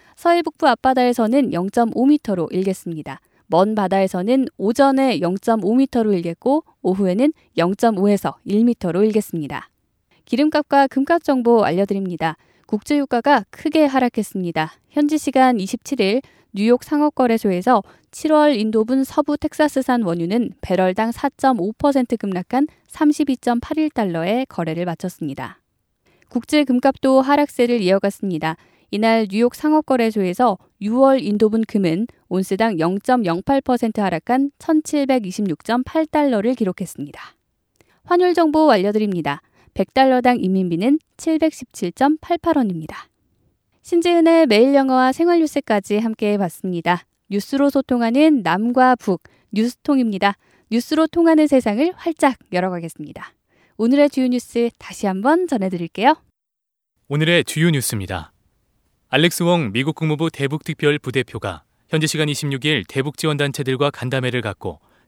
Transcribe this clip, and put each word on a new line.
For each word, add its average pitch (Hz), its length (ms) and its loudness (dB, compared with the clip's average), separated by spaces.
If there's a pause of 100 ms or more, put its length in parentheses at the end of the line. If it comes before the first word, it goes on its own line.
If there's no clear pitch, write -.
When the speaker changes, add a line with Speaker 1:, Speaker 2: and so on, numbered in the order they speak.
(160)
Speaker 1:
서해 349 260 2
북부 320 260 -2
앞바다에서는 247 840 0
영점오 220 500 -2
미터로 214 480 0
일겠습니다. 170 680 -6 (260)
먼 196 280 2
바다에서는 196 760 0 (100)
오전에 262 640 2
영점오 196 520 -2
미터로 240 380 0
일겠고 180 520 -2 (180)
오후에는 190 500 0 (240)
영점오에서 196 880 0
일 214 200 0
미터로 190 380 0
일겠습니다. 175 680 -4 (560)
기름값과 285 640 2
금값 330 360 -2
정보 233 400 2
알려드립니다. 175 720 -2 (300)
국제유가가 262 840 0
크게 311 360 0
하락했습니다. 202 880 -2 (160)
현지 294 260 0
시간 262 420 2
이십칠 226 440 -6
일 208 180 0 (320)
뉴욕 226 300 2
상업거래소에서 233 1000 0 (280)
칠월 302 460 2
인도분 220 480 0
서부 294 340 -2
텍사스산 269 640 -2
원유는 175 580 -2
배럴당 185 520 -2
사점오 240 640 -2
퍼센트 269 420 0
급락한 202 500 -2 (220)
삼십이점팔일 294 1000 -2
달러에 196 580 -2
거래를 170 360 -4
마쳤습니다. 156 760 -8 (680)
국제 294 360 0
금값도 262 560 2
하락세를 262 600 0
이어갔습니다. 185 760 -2 (340)
이날 220 400 0
뉴욕 233 240 2
상업거래소에서 233 1040 0 (240)
유월 262 400 2
인도분 214 400 2
금은 196 460 -2 (200)
온스당 190 520 -2
영점영팔 196 800 0
퍼센트 240 400 -2
하락한 233 580 -2
천칠백이십육점팔 262 1500 -2
달러를 254 500 0
기록했습니다. 175 640 -6 (840)
환율 359 320 2
정보 311 380 4
알려드립니다. 196 680 -2 (320)
백 - 220 -4
달러당 254 460 2
인민비는 190 580 0 (180)
칠백십칠점팔팔 311 1400 -2
원입니다. 175 480 -4 (760)
신재은의 330 640 4
매일 240 280 4
영어와 262 380 4
생활 339 260 2
뉴스까지 220 600 -2
함께 214 380 -2
봤습니다. 175 680 -4 (260)
뉴스로 277 400 0
소통하는 254 720 2
남과 240 540 2
북, - 260 -4 (300)
뉴스통입니다. 220 840 0 (360)
뉴스로 294 360 0
통하는 320 400 4
세상을 262 500 0
활짝 294 400 -2 (160)
열어가겠습니다. 175 800 -6 (440)
오늘의 277 340 4
주요 254 160 -2
뉴스 240 420 -2 (100)
다시 - 280 -10
한번 262 400 0
전해드릴게요. 190 720 0 (920)
Speaker 2:
오늘의 156 360 2
주요 165 260 0
뉴스입니다. 98 640 -4 (760)
알렉스 165 360 0
웡 170 280 0
미국 135 220 -4
국무부 156 360 -4
대북 139 320 -6
특별 147 360 -2
부대표가 117 640 -6 (260)
현지 156 180 -2
시간 151 220 -2
이십육 139 360 -6
일 143 200 -2
대북 139 320 -6
지원 151 200 -4
단체들과 139 540 -2
간담회를 127 520 -4
갖고 95 380 -10 (280)